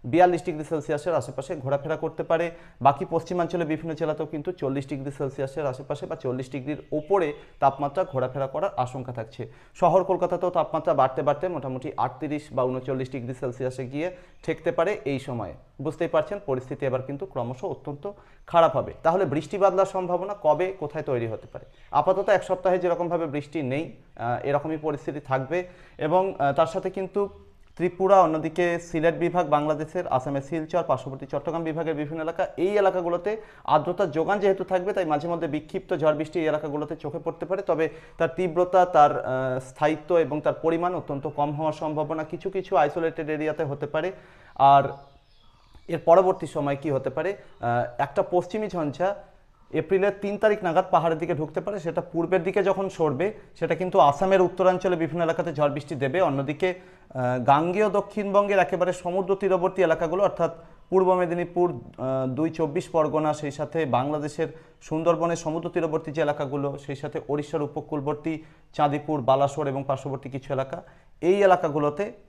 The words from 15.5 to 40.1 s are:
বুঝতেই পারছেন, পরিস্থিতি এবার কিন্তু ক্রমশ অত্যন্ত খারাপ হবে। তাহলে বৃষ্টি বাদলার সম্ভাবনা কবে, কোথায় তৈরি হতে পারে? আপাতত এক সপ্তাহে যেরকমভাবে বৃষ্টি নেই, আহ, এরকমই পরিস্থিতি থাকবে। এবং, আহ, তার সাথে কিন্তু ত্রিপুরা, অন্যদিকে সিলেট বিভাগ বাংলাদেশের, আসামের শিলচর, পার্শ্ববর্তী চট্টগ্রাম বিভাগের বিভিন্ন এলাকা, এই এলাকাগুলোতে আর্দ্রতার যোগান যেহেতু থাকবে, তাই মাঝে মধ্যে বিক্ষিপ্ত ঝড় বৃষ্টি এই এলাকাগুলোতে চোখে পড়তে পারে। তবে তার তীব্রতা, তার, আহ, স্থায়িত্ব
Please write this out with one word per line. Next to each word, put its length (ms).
বুঝতেই 260
পারছেন, 380
পরিস্থিতি 400
এবার 160
কিন্তু 240
ক্রমশ 380
অত্যন্ত 480
খারাপ 300
হবে। 160
তাহলে 220
বৃষ্টি 320
বাদলার 280
সম্ভাবনা 580
কবে, 360
কোথায় 240
তৈরি 240
হতে 200
পারে? 180
আপাতত 380
এক 140
সপ্তাহে 340
যেরকমভাবে 480
বৃষ্টি 360
নেই, 320
আহ, 300
এরকমই 320
পরিস্থিতি 420
থাকবে। 480
এবং, 420
আহ, 140
তার 120
সাথে 240
কিন্তু 400
ত্রিপুরা, 460
অন্যদিকে 580
সিলেট 360
বিভাগ 340
বাংলাদেশের, 580
আসামের 340
শিলচর, 420
পার্শ্ববর্তী 420
চট্টগ্রাম 380
বিভাগের 300
বিভিন্ন 280
এলাকা, 260
এই 200
এলাকাগুলোতে 600
আর্দ্রতার 480
যোগান 280
যেহেতু 240
থাকবে, 300
তাই 120
মাঝে 220
মধ্যে 200
বিক্ষিপ্ত 480
ঝড় 180
বৃষ্টি 260
এই 60
এলাকাগুলোতে 500
চোখে 280
পড়তে 220
পারে। 160
তবে 280
তার 180
তীব্রতা, 500
তার, 400
আহ, 340
স্থায়িত্ব 560